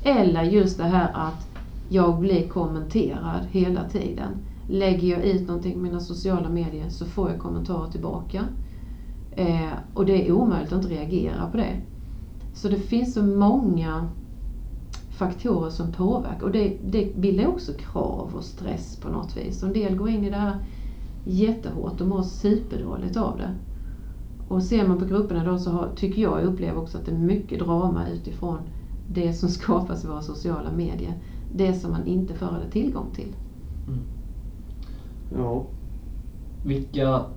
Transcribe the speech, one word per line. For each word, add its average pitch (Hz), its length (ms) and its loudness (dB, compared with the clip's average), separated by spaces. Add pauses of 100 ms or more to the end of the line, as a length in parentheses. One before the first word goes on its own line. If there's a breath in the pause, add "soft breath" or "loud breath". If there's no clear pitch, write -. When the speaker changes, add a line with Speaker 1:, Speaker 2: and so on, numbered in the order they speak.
Speaker 1:
Eller 190 400 6
just 185 360 6
det 170 60 0
här 180 300 6
att 160 340 -4 (400)
jag 175 300 6
blir 175 300 4
kommenterad 165 920 0 (100)
hela 180 380 4
tiden. 196 420 -2 (380 loud breath)
Lägger 185 480 4
jag 175 80 0
ut 185 220 4
någonting 175 260 -2
i - 40 -6
mina 175 240 -2
sociala 175 480 0
medier 160 400 -2
så - 160 -6
får 170 260 0
jag 170 80 -4
kommentarer 170 520 -2
tillbaka. 170 540 -4 (920 loud breath)
Eh, 165 320 2 (260)
och 196 120 4
det 190 220 6
är 165 40 6
omöjligt 190 400 4
att 185 120 2
inte 175 100 -2
reagera 165 560 -2
på - 60 -2
det. 208 240 0 (760 loud breath)
Så - 140 -4
det 196 80 4
finns 240 380 0
så 208 80 2
många 196 840 4 (1120)
faktorer 180 520 0
som 170 220 -4
påverkar. - 500 0
Och 190 100 0
det, 196 240 2 (100)
det 196 300 0
bildar 190 300 4
också - 320 0
krav - 580 -4
och 170 80 -6
stress - 520 -6
på - 120 -8
något 160 280 -4
vis. - 260 -4
Och 190 60 0
en 196 60 0
del 196 220 2
går 208 120 0
in 214 160 2
i 196 60 0
det 202 60 -2
här 202 200 0 (680 loud breath)
jättehårt 185 760 0
och 175 80 2
mår 190 140 2
superdåligt 185 960 0
av - 220 0
det. 185 120 -4 (1000 loud breath)
Och 185 140 2
ser 202 260 6
man 175 100 6
på 185 60 0
grupperna 185 400 2
då 180 140 2
så 180 120 0
har, 175 260 0
tycker 190 260 2
jag, 160 180 4
jag 170 60 4
upplever 170 340 0
också 165 180 -6
att 165 80 -6
det 165 60 -2
är 165 60 2
mycket 175 400 2
drama 170 500 2
utifrån 170 500 -4 (540 loud breath)
det 170 200 2
som 170 160 2
<laughs> - 0 -
skapas - 560 0
i - 40 -6
våra 156 140 -4
sociala 156 540 -4
medier. 170 360 -2 (440 loud breath)
Det 185 180 4
som 175 160 -4
man 165 160 -2
inte 180 280 0
förr 180 120 -4
hade 165 240 -4
tillgång - 440 0
till. - 200 -8 (520)
Speaker 2:
Mm. 127 140 -4 (1400 loud breath)
Speaker 3:
Ja. 123 280 0 (1000)
Speaker 2:
Vilka 135 580 2 (140)